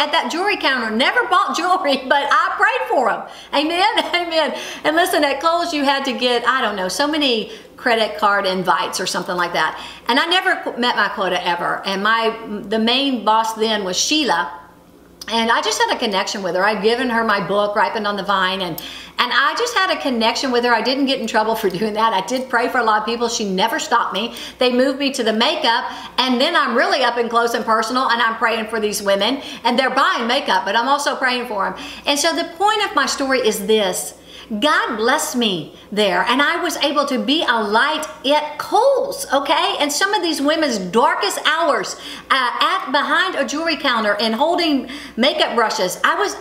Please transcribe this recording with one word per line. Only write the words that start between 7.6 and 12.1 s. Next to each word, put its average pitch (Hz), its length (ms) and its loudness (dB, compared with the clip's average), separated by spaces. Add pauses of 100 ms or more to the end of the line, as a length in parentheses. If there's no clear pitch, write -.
credit 220 420 0
card 202 280 2
invites 180 540 0
or 185 60 -2
something 180 300 -4
like 175 160 -2
that. 156 280 -2 (280)
And 240 100 2
I 330 80 2
never 359 300 2
qu-, - 220 -8
met 240 180 0
my 202 120 2
quota 180 380 -2
ever. 170 400 -2
And 196 160 -2
my, 220 640 0